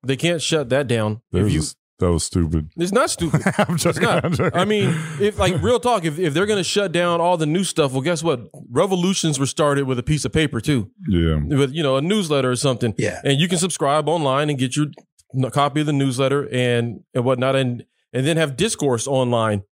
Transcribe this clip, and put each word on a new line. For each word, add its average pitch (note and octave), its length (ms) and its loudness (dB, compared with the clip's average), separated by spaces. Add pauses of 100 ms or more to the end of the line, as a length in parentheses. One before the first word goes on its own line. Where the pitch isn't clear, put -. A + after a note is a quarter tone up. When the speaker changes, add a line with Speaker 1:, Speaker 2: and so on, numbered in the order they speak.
Speaker 1:
They C3 120 -2
can't E3 240 -2
shut D3 280 -2
that C3 180 2
down. G#2+ 260 0
If G#2+ 60 -8 (120)
Speaker 2:
There's G#2 220 2
Speaker 1:
you D3+ 80 2
Speaker 2:
a - 20 -2
s-, - 120 -8 (240)
that F2 120 2
was E2 140 0
stupid. D#2+ 500 0
Speaker 1:
It's F3+ 160 -2
not C4 180 2
stupid. D#3+ 400 -2
Speaker 2:
<laughs> - 80 -4
I'm F3 200 0
joking, F3 120 2
Speaker 1:
It's D#3 120 -2
not. F#3+ 240 0
Speaker 2:
I'm E3+ 80 0
joking. D#3+ 260 0
Speaker 1:
I F#3 60 2
mean, G#3 240 2 (320)
if, G3+ 180 0
like, F#3 220 2
real A#3 180 2
talk, A#3 240 0
if, D#3+ 160 -2
if E3 140 0
they're F3 120 2
gonna G3+ 180 0
shut G3+ 280 0
down E3+ 300 0
all F3 160 2
the D#3+ 80 0
new E3+ 180 0
stuff, D3 300 0
well, C3 80 0
guess D#3+ 200 -2
what? D3+ 200 -2 (280)
Revolutions F3 720 0
were C#3 60 2
started C#3+ 400 0
with C3 120 -2
a A#2+ 60 -4
piece D3 220 0
of A2+ 80 -4
paper D#3 260 0
too. B2 320 0 (160)
Speaker 2:
Yeah. E2 340 2
Speaker 1:
With, C3 320 0
you E3 100 -2
know, C3+ 120 2
a C3+ 60 2
newsletter D3+ 500 0
or B2 60 -2
something. A#2+ 400 0
Speaker 3:
Yeah. G2+ 260 -4
Speaker 1:
And C#3 160 2
you F3+ 80 2
can F3+ 120 0
subscribe D3+ 500 0
online D3 400 0
and C#3 100 -2
get B2+ 160 -2
your D3+ 120 0 (460)
n-, C3 180 -2
copy C#3+ 280 0
of D3+ 60 0
the D3+ 80 0
newsletter C#3 600 0
and, A#2+ 460 0 (140)
and B2 100 -2
whatnot, C3 320 0
and, A#2+ 300 -2 (260)
and C3 160 -2
then E3 80 2
have D3 220 0
discourse C#3+ 500 0
online. A#2+ 640 0